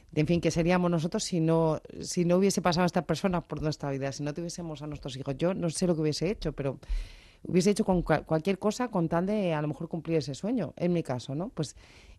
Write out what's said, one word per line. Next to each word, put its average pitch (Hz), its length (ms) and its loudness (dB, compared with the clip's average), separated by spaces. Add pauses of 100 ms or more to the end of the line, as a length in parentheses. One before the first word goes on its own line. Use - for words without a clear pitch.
(120)
de, - 80 2
en 156 60 4
fin, 170 140 4
que 160 100 2
seríamos 175 400 2
nosotros 175 340 0
si 175 160 0
no, 160 400 2 (200)
si 175 240 -2
no 175 120 6
hubiese 190 260 4
pasado 180 240 4
esta 175 160 0
persona 175 400 0
por 151 180 -8
nuestra 147 300 -2
vida, 139 220 -4
si 147 100 -8
no 147 100 -2
tuviésemos 165 500 -8
a 151 40 -8
nuestros 143 300 -10
hijos. 135 200 -4
Yo 170 160 2
no - 160 -2
sé 160 180 0
lo 175 80 4
que 156 60 0
hubiese 156 300 0
hecho, 165 220 -4
pero 139 260 -4 (640)
hubiese 180 280 4
hecho 208 140 2
con 185 180 2
cua-, 151 220 2
cualquier 165 340 0
cosa 214 300 -2
con 165 200 0
tal 170 180 0
de, 202 260 0
a 151 100 0
lo 151 60 -2
mejor, 160 200 -6
cumplir 165 300 -2
ese 139 160 -2
sueño, 202 420 -2
en 175 160 2
mi 170 100 2
caso, 131 320 -6
¿no? 185 160 -6
Pues - 260 -6 (420)